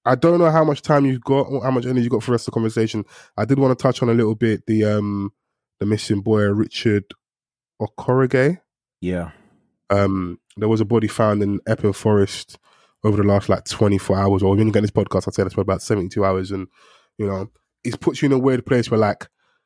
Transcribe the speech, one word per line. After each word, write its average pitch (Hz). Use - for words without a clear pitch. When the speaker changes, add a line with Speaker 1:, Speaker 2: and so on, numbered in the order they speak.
Speaker 1:
I 127
don't 170
know 170
how 160
much 156
time 143
you've 131
got, 135
or 127
how 131
much 123
energy 127
you've 120
got 110
for -
the -
rest 120
of -
the -
conversation. 110
I 104
did 135
wanna 131
touch 127
on 123
a 117
little 110
bit 110
the, 107
um, 101
the 98
missing 104
boy, 107
Richard 104
Okorege. 131
Speaker 2:
Yeah. 87
Speaker 1:
Um, 98
there 107
was 110
a 107
body 110
found 104
in 101
Epping 107
Forest -
over 104
the 101
last, 101
like, 95
twenty-four 101
hours. 98
Or 98
when 110
you 107
get 104
this 107
podcast, 98
I'd -
say 101
that's 95
for 104
about 95
seventy-two 101
hours. 95
And, 95
you 107
know, 95
it 123
puts -
you 147
in 139
a 131
weird 127
place 123
where, 113
like, 104